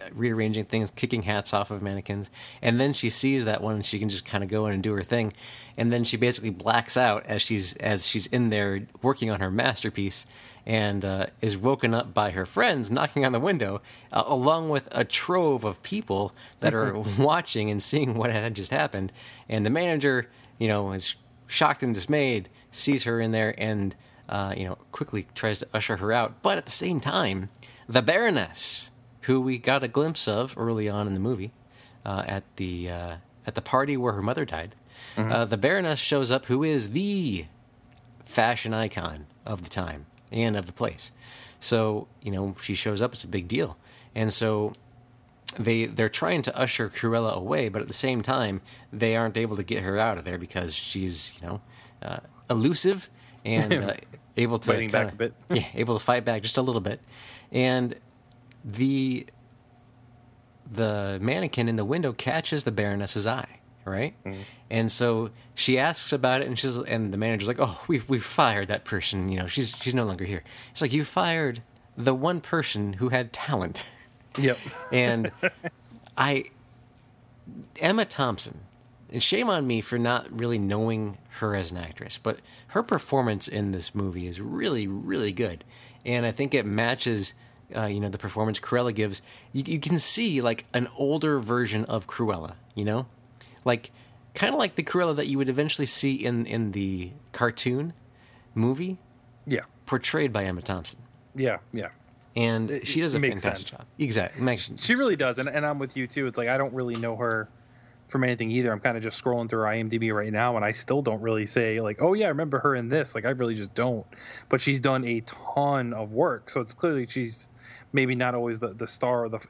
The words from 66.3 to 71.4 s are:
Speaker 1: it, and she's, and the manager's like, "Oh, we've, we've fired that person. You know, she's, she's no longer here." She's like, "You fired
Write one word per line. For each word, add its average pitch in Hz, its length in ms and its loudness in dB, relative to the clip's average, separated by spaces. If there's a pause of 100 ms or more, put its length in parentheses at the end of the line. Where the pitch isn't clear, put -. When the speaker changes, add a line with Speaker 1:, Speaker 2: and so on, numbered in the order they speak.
Speaker 1:
it, 131 60 -2
and 123 120 -4
she's, 127 180 0
and 110 360 -2
the 98 40 -2
manager's 107 300 0
like, 120 120 0
"Oh, 113 280 0
we've, 139 220 0
we've 123 140 2
fired 107 440 4
that 101 160 -2
person. 95 480 -2
You 92 80 -2
know, 90 80 -4
she's, 113 300 -2
she's 123 180 -2
no 123 80 2
longer 92 220 -4
here." 92 180 -4 (300)
She's - 80 -6
like, 127 120 0
"You 151 120 2
fired 160 560 0 (340)